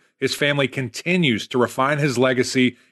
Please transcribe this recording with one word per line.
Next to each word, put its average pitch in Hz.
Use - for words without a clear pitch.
his 135
family 143
continues 135
to -
refine 131
his 143
legacy 127